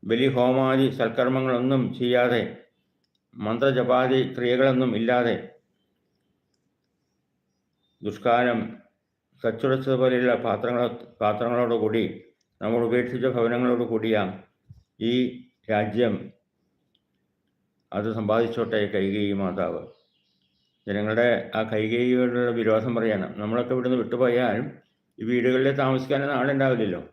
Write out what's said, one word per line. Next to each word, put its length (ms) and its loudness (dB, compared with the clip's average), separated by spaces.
ബലിഹോമാദി 880 2
സൽക്കർമ്മങ്ങളൊന്നും 880 0
ചെയ്യാതെ 480 2
മന്ത്രജപാദി 840 2
ക്രിയകളൊന്നും 640 2
ഇല്ലാതെ 400 2
ദുഷ്കാലം 580 0
കച്ചുടച്ചതുപോലെയുള്ള 920 2
പാത്രങ്ങളോ-, 640 -2
പാത്രങ്ങളോടുകൂടി 840 0
നമ്മൾ 240 0
ഉപേക്ഷിച്ച 400 -2
ഭവനങ്ങളോട് 580 0
കൂടിയ 320 0
ഈ 120 0
രാജ്യം 500 0
അത് 220 -4
സമ്പാദിച്ചോട്ടെ 720 0
കൈകേയി 480 -2
മാതാവ്. 480 -4
ജനങ്ങളുടെ 400 0
ആ 80 0
കൈകേയിയോടുള്ള 880 0
വിരോധം 440 0
പറയാണ്. 320 0
നമ്മളൊക്കെ 360 -2
ഇവിടുന്ന് 240 0
വിട്ടുപോയാൽ 600 0
ഈ 40 -8
വീടുകളിൽ 540 2
താമസിക്കാനൊന്നും 600 0
ആളുണ്ടാവില്ലല്ലോ. 640 0